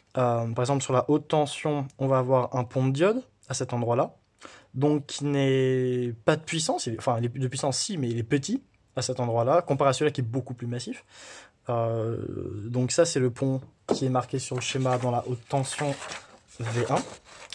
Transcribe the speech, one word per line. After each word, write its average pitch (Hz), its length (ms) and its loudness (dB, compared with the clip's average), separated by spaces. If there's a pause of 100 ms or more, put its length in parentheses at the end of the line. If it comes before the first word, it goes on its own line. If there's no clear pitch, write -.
(180)
euh, 117 340 2
par 120 120 0
exemple, 135 200 2
sur - 100 0
la 127 160 4
haute 147 200 2
tension, 147 580 0 (100)
on 135 100 0
va 135 120 4
avoir 127 340 2
un 123 120 0
pont 131 200 0
de 131 60 4
diode 196 320 2 (240)
à 135 60 -8
cet 127 180 -4
endroit-là. 120 440 0 (580)
Donc, 143 320 2
qui - 180 -8
n'est 131 920 2 (120)
pas 160 100 6
de 156 80 -8
puissance, 165 440 -4
il 113 80 -2
est, - 20 -10
enfin, 123 220 0
il 120 60 0
est 120 40 -2
de 131 180 -4
puissance 131 320 -2
si, 202 180 -4
mais 127 120 -2
il 117 80 -2
est 117 60 -2
petit 151 380 -2 (360)
à 131 40 -2
cet 127 200 -4
endroit-là, 120 400 4
comparé 139 300 2
à - 20 0
celui-là 151 180 2
qui 139 100 -4
est 123 40 0
beaucoup 127 280 -4
plus 120 140 -8
massif. 120 380 -8 (640)
Euh, 113 480 -2 (520)
donc 123 220 0
ça, 170 140 6
c'est 160 140 0
le 127 120 4
pont 131 280 0 (280)
qui - 180 0
est 131 40 0
marqué 127 280 0
sur 131 180 -6
le 123 60 -2
schéma 127 380 0
dans 123 100 0
la 120 180 0
haute 123 220 -4
tension 139 460 -2 (640)
V 117 300 -2
un. 143 80 2 (580)